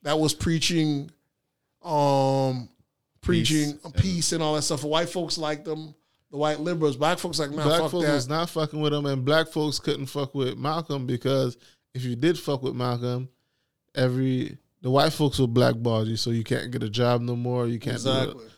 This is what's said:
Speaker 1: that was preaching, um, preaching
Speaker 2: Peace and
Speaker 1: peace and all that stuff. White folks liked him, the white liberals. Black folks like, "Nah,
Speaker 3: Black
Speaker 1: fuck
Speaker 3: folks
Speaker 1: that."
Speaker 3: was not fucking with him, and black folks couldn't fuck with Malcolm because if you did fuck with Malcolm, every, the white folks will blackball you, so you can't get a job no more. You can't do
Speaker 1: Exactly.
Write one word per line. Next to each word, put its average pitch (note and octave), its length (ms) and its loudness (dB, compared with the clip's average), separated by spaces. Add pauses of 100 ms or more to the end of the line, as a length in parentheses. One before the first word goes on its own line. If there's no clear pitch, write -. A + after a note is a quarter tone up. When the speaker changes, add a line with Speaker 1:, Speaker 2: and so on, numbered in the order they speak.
Speaker 1:
that D3+ 180 0
was D#3 140 2
preaching, D#3 760 0 (720)
um, C3+ 880 2 (520)
preaching D3 520 2
Speaker 2:
Peace D3 120 -16
and D#3 100 -14
Speaker 1:
peace F3 380 0
and E3 100 0
all D3+ 120 2
that D3+ 80 0
stuff. C#3+ 200 -2
White D#3+ 260 0
folks E3+ 280 -4
liked D3+ 300 -4
him, D#3 280 -8 (340)
the - 80 -10
white D3+ 220 0
liberals. D#3 380 0
Black E3 220 2
folks E3 200 -4
like, C#3+ 120 -2
"Nah, D3+ 120 -4
Speaker 3:
Black D#3 180 4
Speaker 1:
fuck D#3 100 0
Speaker 3:
folks F3 140 0
Speaker 1:
that." D3 80 4
Speaker 3:
was C3 140 0
not D#3+ 220 -2
fucking D3+ 300 -2
with D3 140 2
him, D3 120 -2
and C3+ 200 -2
black D#3+ 220 4
folks D3+ 320 -2
couldn't C#3 280 -4
fuck C#3 280 -6
with C3 220 -2
Malcolm C#3+ 500 -4
because C3 500 0 (360)
if B2+ 100 -6
you B2 120 -4
did D#3 220 2
fuck C#3 240 -4
with C3 140 -4
Malcolm, B2 540 -4 (680)
every, B2+ 640 0 (240)
the B2+ 100 -4
white D3 220 4
folks D3 260 2
will C3 80 4
blackball A#2 600 2
you, A2+ 80 -2
so A2 160 -4
you A#2 120 0
can't B2 280 -4
get B2+ 120 -4
a A2 60 -4
job A#2+ 320 2
no A#2+ 140 -4
more. B2 320 -2
You A#2 120 -2
can't A#2+ 240 -4
do C3 80 0
Speaker 1:
Exactly. B2 340 -2 (120)